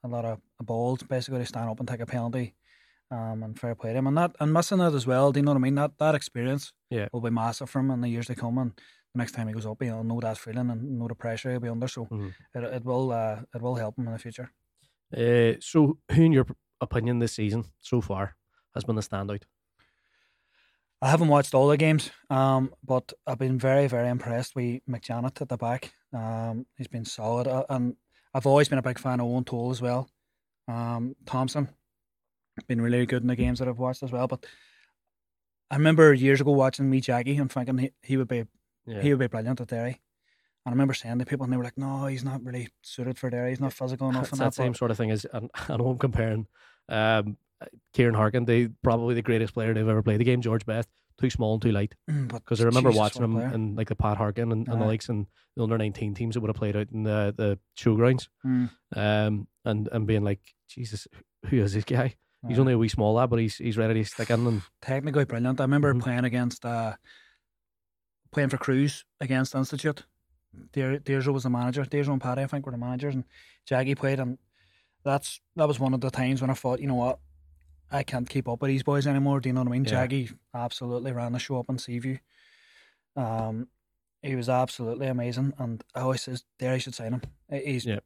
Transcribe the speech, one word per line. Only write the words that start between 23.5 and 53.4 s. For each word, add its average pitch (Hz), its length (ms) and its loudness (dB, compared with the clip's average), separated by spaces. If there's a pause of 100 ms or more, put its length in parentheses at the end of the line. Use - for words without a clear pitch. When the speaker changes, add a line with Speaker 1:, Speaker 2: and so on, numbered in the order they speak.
Speaker 1:
very, 135 280 4
very 123 220 0
impressed 123 460 -4
with 123 340 -4
McJanet 120 520 -6
at 135 80 -8
the 123 80 -4
back. 120 340 -4 (200)
Um, 113 540 -6 (100)
he's 123 120 -10
been 117 180 -10
solid, 117 420 -4
uh, 131 220 -2
and 123 260 -2 (380)
I've 131 140 2
always 139 200 8
been 135 120 2
a 120 40 -4
big 123 140 -2
fan 127 220 -2
of 120 80 0
Owen 123 160 0
Toll 123 260 -4
as 123 120 -4
well. 123 280 -2 (580)
Um, 117 480 -4 (100)
Thompson, 131 440 -2 (1000)
been 117 140 0
really 120 240 4
good 123 160 0
in 123 60 0
the 123 80 2
games 123 240 0
that 131 80 -2
I've 120 100 -4
watched 127 240 -4
as 127 100 -8
well. 127 160 -2
But 127 180 -6 (1200)
I 139 60 -4
remember 156 380 8
years 135 280 4
ago 143 100 4
watching 135 380 4
wee 131 120 4
Jackie 123 360 0
and 139 140 0
thinking 131 260 -2
he, 127 140 -2 (100)
he 135 160 -2
would 131 100 0
be, 117 180 -2 (420)
Speaker 2:
Yeah. 107 140 -6
Speaker 1:
he 143 120 4
would 131 60 2
be 127 80 2
brilliant 120 340 -4
at 117 60 -8
Derry. 120 340 -6 (640)
And 123 60 -6
I - 0 -
remember 135 240 2
saying 120 240 -6
to 127 60 -2
people, 135 180 -4
and 127 100 -2
they 127 40 0
were 123 60 -2
like, 123 140 -10
"No, 135 300 -4
he's 131 180 -6
not 131 180 -6
really 123 260 -8 (120)
suited 123 380 -8
for 127 100 -4
Derry. 123 220 -2
He's 131 100 -4
not 135 120 -2
physical 131 360 -4
enough." 127 140 0
Speaker 2:
It's - 80 -6
Speaker 1:
And 135 100 -2
Speaker 2:
that 127 40 2
Speaker 1:
that, 131 100 2
Speaker 2:
same 123 160 0
Speaker 1:
but 117 80 -6
Speaker 2:
sort 120 120 0
of 104 60 -2
thing 110 140 0
as, 104 200 -2
and 117 220 -8
<laughs> - 160 -10
I - 80 -2
know 117 120 0
I'm 127 100 -2
comparing, 113 480 0 (420)
um, 110 480 2 (560)
Kieran 120 220 6
Harkin, 110 300 4
the, 117 240 4 (140)
probably 117 320 2
the 117 80 0
greatest 113 300 2
player 113 200 0
to 110 60 0
have 110 100 2
ever 110 140 4
played 107 160 2
the 120 60 4
game, 123 160 4
George 113 240 0
Best, 113 240 -2 (300)
too 127 120 2
small 110 220 0
and 110 80 0
too 117 100 2
light. 101 240 -2 (140)
Speaker 1:
Mm, 143 180 -2
but 117 180 -10
Speaker 2:
'Cause 113 160 -2
I 117 40 6
remember 127 240 6
Speaker 1:
Jesus, 107 100 6
Speaker 2:
watching 107 220 2
Speaker 1:
what 113 80 2
a - 20 0
Speaker 2:
him 113 60 0 (120)